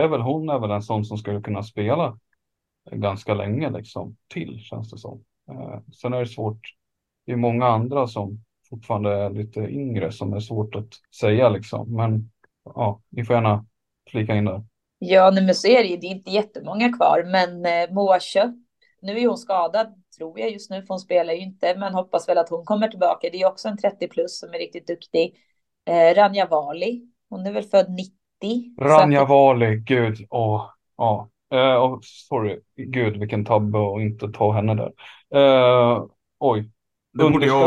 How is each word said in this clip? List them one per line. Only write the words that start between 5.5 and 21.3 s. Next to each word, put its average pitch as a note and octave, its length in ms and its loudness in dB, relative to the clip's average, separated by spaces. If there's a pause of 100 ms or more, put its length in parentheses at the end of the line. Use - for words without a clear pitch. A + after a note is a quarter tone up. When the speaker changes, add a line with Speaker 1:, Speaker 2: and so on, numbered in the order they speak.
Speaker 1:
Eh, B2+ 280 -14 (220)
sen B2 120 -6
är B2+ 60 -4
det A#2+ 80 -4
svårt. A2 320 -8 (680)
Det C3 80 -8
är A#2+ 40 -4
många A#2+ 300 0
andra A#2+ 400 0
som G#2+ 360 -8 (260)
fortfarande G#2+ 460 -4
är G2+ 140 -4
lite G#2+ 300 -8
yngre A2+ 520 -6
som G2+ 220 -8
är G2+ 60 -4
svårt G#2+ 360 -6
att - 120 -10 (320)
säga, A#2 300 4
liksom. G#2+ 460 -4
Men, A2+ 360 -2 (340)
ja, A2 440 -6
ni A#2 160 -8
får A#2+ 100 2
gärna A2 300 2 (460)
flika A2 240 -2
in G#2 100 0
där. G2+ 180 -6 (360)
Speaker 2:
Ja, F#3+ 320 6
nej, F#3+ 140 2
men F#3 100 4
så - 120 -2
är A#3+ 160 6
det F#3 60 -2
ju. F3 80 -4
Det F3 100 -12
är F#3+ 40 -8
inte F#3+ 200 -12
jättemånga G#3 640 -2
kvar, E3 320 2
men, F3+ 400 -2
eh, E3+ 300 -2
Moa F#3+ 240 2
Köpp, A#3 360 -2 (460)
nu G3+ 180 -8
är B3 80 2
hon G3+ 100 0
skadad, F#3+ 500 -2 (300)
tror D#3+ 220 -14
jag, A3+ 120 -4
just G3+ 180 -16
nu, F#3+ 120 -10
för F#3+ 60 -20
hon F#3 120 -8
spelar F3 340 0